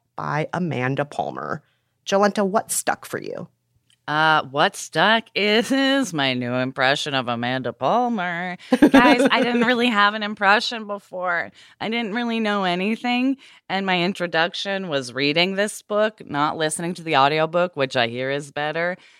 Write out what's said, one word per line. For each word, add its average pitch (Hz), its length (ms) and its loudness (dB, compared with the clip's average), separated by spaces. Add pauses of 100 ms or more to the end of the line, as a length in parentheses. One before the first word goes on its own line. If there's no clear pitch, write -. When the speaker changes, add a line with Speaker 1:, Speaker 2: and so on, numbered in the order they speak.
(160)
Speaker 1:
by 151 360 -4
Amanda 139 540 -2
Palmer. 71 560 -6 (420)
Jolenta, 196 420 2
what 208 240 -2
stuck - 360 -4
for - 140 -8
you? - 280 -10 (600)
Speaker 2:
Uh, 156 420 4
what 151 240 0
stuck 214 500 0 (120)
is 233 760 0
my 139 220 0
new 123 200 -4
impression 131 600 0
of 127 140 -2
Amanda 123 440 -4
Palmer. 180 840 -2 (340)
Guys, 247 400 6
I 233 140 2
didn't 240 220 2
really 240 200 2
have 208 280 4
an 214 100 -6
impression 214 640 0
before. 180 640 -6 (280)
I - 80 -4
didn't 220 260 -2
really 233 260 -2
know 208 240 0
anything. 226 720 0 (320)
And 190 180 -2
my 180 160 2
introduction 180 840 -2
was 135 240 -2
reading 147 420 0
this 202 280 -4
book, 214 460 -2
not 147 280 0
listening 165 380 -2
to 170 100 -14
the 156 140 2
audiobook, 160 580 2
which 135 200 -2
I 117 120 2
hear 127 240 -4
is 143 180 -6
better. 165 460 -4 (240)